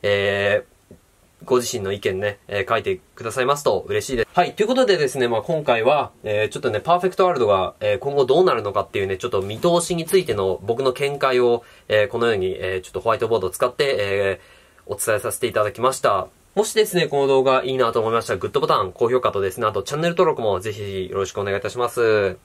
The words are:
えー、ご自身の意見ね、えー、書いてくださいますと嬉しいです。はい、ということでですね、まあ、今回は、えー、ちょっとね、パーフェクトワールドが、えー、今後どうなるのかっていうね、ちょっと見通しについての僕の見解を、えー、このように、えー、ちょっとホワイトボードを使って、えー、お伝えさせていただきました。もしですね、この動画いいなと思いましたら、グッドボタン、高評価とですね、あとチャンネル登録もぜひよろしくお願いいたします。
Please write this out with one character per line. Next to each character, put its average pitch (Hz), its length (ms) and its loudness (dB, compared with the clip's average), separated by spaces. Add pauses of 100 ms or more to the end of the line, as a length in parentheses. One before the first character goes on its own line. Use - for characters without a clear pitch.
え 101 600 2
ー、 - 300 -20 (480)
ご 127 140 2
自 120 220 -2
身 98 40 -6
の 95 80 -4
意 104 80 -6
見 95 220 -2
ね、 104 260 -4
え 101 140 -4
ー、 95 80 -6
書 113 80 2
い 101 60 -4
て 95 180 -4 (140)
く - 100 -16
だ 113 60 -6
さ 131 100 -4
い 120 40 2
ま 143 120 0
す 147 60 -12
と 101 240 0
嬉 104 180 -2
し 135 80 -6
い - 20 -2
で 113 80 0
す。 - 100 -4
は 180 120 4
い、 175 80 -6
と 208 100 0
い - 20 2
う - 20 -2
こ 247 80 0
と 254 100 4
で 196 100 2
で 147 140 0
す 139 80 -8
ね、 123 100 2
ま 113 120 0
あ、 - 20 -6
今 156 240 -4
回 117 180 2
は、 135 280 2 (120)
え 107 220 0
ー、 104 40 -4
ち - 80 -10
ょ - 20 -8
っ - 40 -12
と 120 60 0
ね、 104 100 -2
パ 170 160 2
ー 180 60 0
フ 185 60 0
ェ - 20 2
ク - 80 -8
ト 190 80 4
ワ 180 60 4
ー - 20 0
ル 139 60 -2
ド 113 80 4
が、 92 340 2
え 104 140 0
ー、 95 40 -6
今 139 160 -4
後 139 80 4
ど 131 180 4
う 185 40 6
な 160 80 4
る 113 80 -2
の 101 100 -4
か 98 100 -2
っ - 80 -6
て 104 100 -4
い 98 40 0
う 95 40 -2
ね、 95 100 -2
ち - 80 -8
ょ - 20 -2
っ 92 40 -4
と 98 100 0
見 107 180 -8
通 170 220 2
し 175 140 -4
に 165 100 -4
つ - 120 2
い 120 80 2
て 117 80 -2
の 95 300 -2
僕 117 180 -2
の 131 120 2
見 143 260 -4
解 127 220 2
を、 120 240 2 (240)
え 107 160 4
ー、 - 20 -8
こ 117 120 -6
の 117 80 2
よ 113 60 2
う - 40 2
に、 92 200 -2
え 95 200 -4
ー、 92 40 -4
ち - 80 -20
ょ - 20 -20
っ - 20 -
と 92 80 -6
ホ 113 80 -2
ワ 110 80 2
イ - 20 -8
ト 117 80 0
ボ 113 100 2
ー - 40 2
ド 92 60 -4
を - 20 -2
使 - 160 -4
っ 123 80 -4
て、 139 260 0
え 98 400 0 (480)
ー、 - 60 -6
お - 20 -6
伝 107 220 -2
え - 20 -2
さ 113 120 -4
せ - 80 -10
て 120 80 -2
い 101 60 -4
た 107 100 2
だ 104 80 0
き 113 100 -2
ま 131 120 6
し - 80 -8
た。 98 260 2 (280)
も 214 100 2
し - 80 -8
で 214 120 4
す 175 120 -2
ね、 156 100 2
こ 143 140 0
の 139 60 4
動 135 160 4
画 131 200 4
い 131 60 -4
い 131 80 -2
な 117 160 4
と 117 80 2
思 110 80 0
い - 20 0
ま 113 100 2
し 107 60 -10
た 117 60 0
ら、 92 60 -2
グ 110 80 -4
ッ 98 40 -4
ド 143 80 0
ボ 151 80 0
タ 147 140 2
ン、 92 100 -4
高 117 180 0
評 127 120 2
価 107 100 2
と 101 80 -4
で 98 120 0
す - 100 -12
ね、 110 60 0
あ 107 40 0
と 101 120 -4
チ 143 100 -8
ャ 147 40 -4
ン 156 40 -2
ネ 170 80 2
ル 170 60 -4
登 170 120 2
録 147 140 -2
も 101 180 0
ぜ 104 140 -6
ひ 98 360 -6
よ 95 80 -6
ろ 98 80 0
し - 60 -10
く - 80 -6
お 98 40 -2
願 101 100 -2
い 101 40 -2
い 101 40 -4
た 107 80 -6
し 123 80 -10
ま 120 120 0
す。 107 560 2